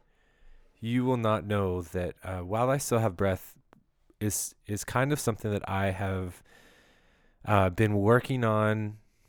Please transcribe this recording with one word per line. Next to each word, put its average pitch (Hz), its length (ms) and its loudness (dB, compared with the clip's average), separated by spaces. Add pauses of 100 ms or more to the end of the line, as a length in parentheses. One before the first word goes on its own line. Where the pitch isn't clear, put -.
(800)
you 123 280 0
will 127 100 2
not 107 300 0
know 98 340 0
that, 87 420 -6
uh, 92 180 -8
While 107 300 -2
I 139 60 2
Still 123 220 0
Have 107 180 0
Breath 95 380 -2 (640)
is, - 340 -4 (120)
is 104 180 -6
kind 135 280 0
of 147 60 0
something 110 320 -2
that 101 180 -4
I 98 220 0
have, 95 520 -4 (1040)
uh, 98 240 4
been 104 260 2
working 120 480 4
on 107 540 0 (300)